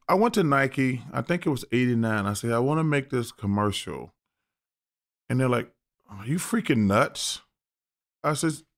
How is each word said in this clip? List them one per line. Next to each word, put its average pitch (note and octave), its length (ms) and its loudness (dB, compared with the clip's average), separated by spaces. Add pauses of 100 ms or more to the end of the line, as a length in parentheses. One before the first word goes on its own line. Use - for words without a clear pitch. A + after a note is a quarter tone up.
I E3+ 60 2
went A3+ 200 2
to G#3 80 4
Nike, C3+ 600 0 (100)
I B2 100 -4
think E3+ 240 -2
it E3 40 2
was B2+ 200 -4
eighty-nine. A2+ 560 2
I G#2 60 -2
said, A#2 180 -4
"I A#2 80 2
wanna D3 240 2
make C#3+ 280 0
this A#2+ 200 -4
commercial." G2+ 800 -4 (1160)
And B2 100 0
they're C3 100 2
like, A#2 220 0 (400)
"Are G2+ 160 -16
you D3 100 -2
freaking D#3+ 500 0
nuts?" - 540 0 (840)
I D3+ 120 0
says, D#3 300 -4 (140)